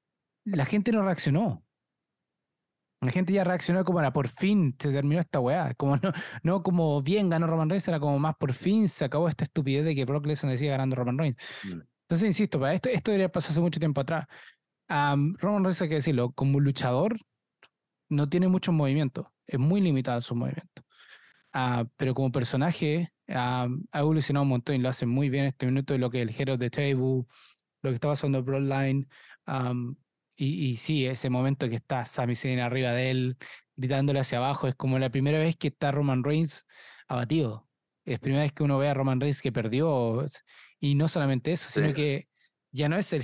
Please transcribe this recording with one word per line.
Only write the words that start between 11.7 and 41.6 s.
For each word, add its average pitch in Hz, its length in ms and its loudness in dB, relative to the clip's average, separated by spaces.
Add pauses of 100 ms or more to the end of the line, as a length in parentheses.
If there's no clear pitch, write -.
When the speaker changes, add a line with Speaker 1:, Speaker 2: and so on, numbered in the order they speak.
Speaker 1:
Entonces, 170 200 2
insisto, 190 320 0
pa, 135 120 0
esto, 190 160 0
esto 226 220 0
debería 190 200 2
pasar 175 200 -2
hace 156 100 2
mucho 170 200 0
tiempo 147 200 0
atrás. 151 260 -4 (600)
Am, 143 500 2
Roman 202 260 2
Reigns, 185 180 0
hay 170 60 0
que 156 80 0
decirlo, 123 360 0
como 139 280 2
luchador, 143 580 0 (880)
no 147 200 2
tiene 175 200 2
muchos 185 240 2
movimientos. 143 540 0 (200)
Es 139 120 -2
muy 160 220 4
limitado 131 400 2
su 120 160 -6
movimiento. 135 460 -6 (680)
Ah, 123 320 0 (120)
pero 131 180 0
como 135 160 0
personaje, 151 840 0 (160)
ah, 123 380 -2 (260)
ha - 60 -4
evolucionado 143 460 2
un 139 60 4
montón 131 260 0
y - 20 2
lo 127 100 0
hace 127 180 -4
muy 135 240 2
bien 139 140 0
en 139 40 2
este 131 180 -4
minuto 135 260 0
de 135 60 2
lo 127 120 0
que 123 120 -2
es 113 60 0
el 113 120 -8
Head 135 140 -2
of 123 60 -2
the 123 100 -2
Table, 131 540 0 (580)
lo 139 80 -2
que 127 40 0
está 131 140 -2
pasando 139 300 0
en 127 60 -2
Bloodline. 135 640 0 (380)
Am, 123 500 -4 (400)
y, 151 320 -2
y 120 80 -2
sí, 139 300 0
ese 131 240 -2
momento 131 380 0
que 117 80 -2
está 123 300 -4
Sami 143 300 -4
Zayn 127 240 -2
arriba 123 320 -2
de 127 180 0
él, 127 280 -2 (360)
gritándole 139 460 0
hacia 127 180 -2
abajo, 135 300 0
es 127 80 -2
como 131 240 0
la 131 100 0
primera 143 280 2
vez 165 180 0
que - 120 -2
está 143 220 -2
Roman 139 320 2
Reigns 151 440 -2 (420)
abatido. 123 600 -2 (360)
Es 120 160 -4
primera 139 240 0
vez 143 80 -2
que - 100 -4
uno 143 160 2
ve 143 100 2
a 143 60 2
Roman 135 260 0
Reigns 143 220 0
que 131 80 -2
perdió. 123 720 0 (540)
Y 143 160 0
no 151 140 4
solamente 139 440 0
eso, - 180 -4